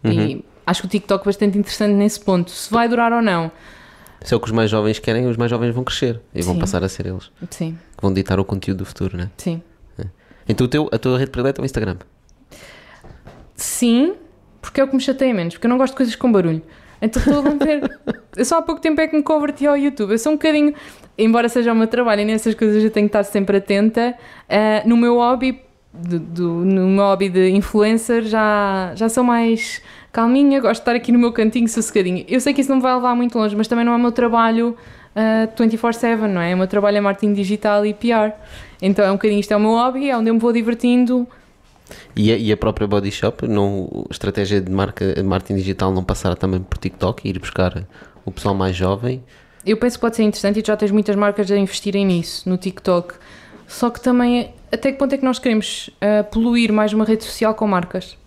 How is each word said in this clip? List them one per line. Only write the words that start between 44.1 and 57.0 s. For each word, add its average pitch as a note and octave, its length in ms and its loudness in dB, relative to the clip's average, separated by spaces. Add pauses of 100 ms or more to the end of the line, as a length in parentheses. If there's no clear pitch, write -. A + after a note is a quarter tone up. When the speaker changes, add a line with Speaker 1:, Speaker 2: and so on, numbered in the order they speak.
Speaker 1:
estratégia G2+ 480 -2
de F#2 100 -6
marca, F#2+ 520 -2
marketing F#2+ 380 -2
digital F#2+ 300 -2
não F#2 140 0
passar F#2 320 -4
também F#2 240 -2
por - 160 -6
TikTok - 500 -6
e G2+ 40 -4
ir F#2 80 -6
buscar F#2 480 -4 (380)
o F#2 80 -8
pessoal G2+ 240 -2
mais F#2+ 180 0
jovem? G2+ 480 -2 (420)
Speaker 2:
Eu G#3+ 120 0
penso A#3+ 200 -2
que - 40 -10
pode A#3 160 -2
ser A3+ 80 2
interessante G#3 340 0
e A3 40 -4
tu G#3+ 40 -6
já A3 100 0
tens G#3 140 0
muitas G#3 240 2
marcas G#3 340 0
a G3+ 80 2
investirem G3 480 -2
nisso, F3 440 -2
no F#3 80 0
TikTok. F3+ 580 -2 (540)
Só - 200 -2
que A#3 120 -8
também, A#3+ 500 0 (220)
até A#3 180 -2
que C4+ 80 -8
ponto C#4 160 0
é C4+ 40 -2
que C4 60 -2
nós B3+ 140 0
queremos, - 500 -2 (120)
eh, G#3 240 2
poluir A3+ 480 2
mais G#3+ 200 2
uma G#3+ 120 2